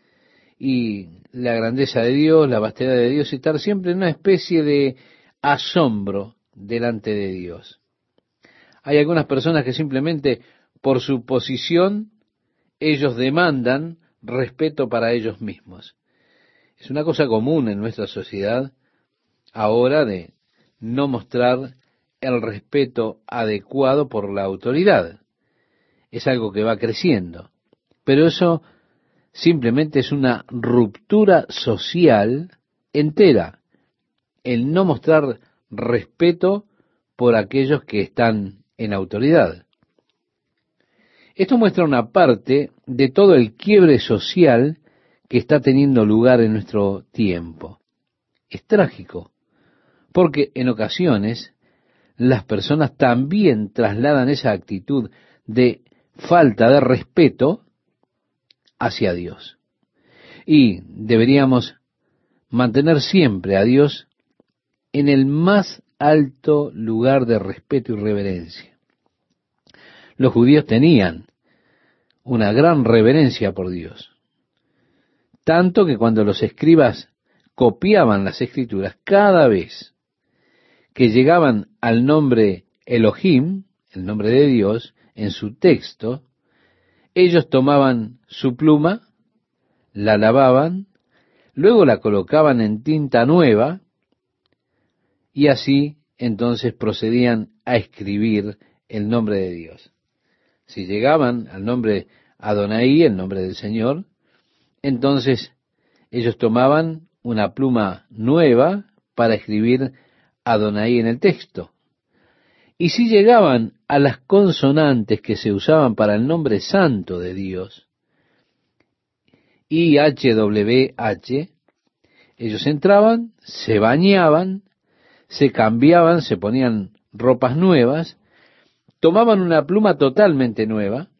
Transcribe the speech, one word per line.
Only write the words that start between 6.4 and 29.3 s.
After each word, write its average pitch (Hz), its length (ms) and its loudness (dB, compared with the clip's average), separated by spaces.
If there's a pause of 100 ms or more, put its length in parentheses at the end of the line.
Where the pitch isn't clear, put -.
delante 113 600 -6
de 101 140 -6
Dios. 87 520 -14 (1000)
Hay 147 160 0
algunas 151 260 0
personas 147 400 -2
que 127 80 -6
simplemente 143 720 -4 (400)
por 131 180 -2
su 127 240 -6
posición, 165 840 -4 (720)
ellos 143 360 -2
demandan 139 800 -2 (240)
respeto 131 680 -6
para 117 220 -4
ellos 107 280 -6
mismos. 95 560 -18 (800)
Es - 140 -20
una 143 120 -6
cosa 156 240 -2
común 120 440 -2
en 101 80 -6
nuestra 110 280 -8
sociedad 107 640 -8 (800)
ahora 120 500 0
de 95 300 -8 (460)
no 123 260 -6
mostrar 127 680 -4 (440)
el 123 220 -4
respeto 113 840 -6
adecuado 131 800 -2
por 101 260 -8
la 98 80 -4
autoridad. 117 800 -2 (880)
Es 117 160 -12
algo 120 240 -2
que 104 140 -4
va 113 120 -2
creciendo. 101 760 -4 (500)
Pero 143 240 4
eso 165 360 0 (680)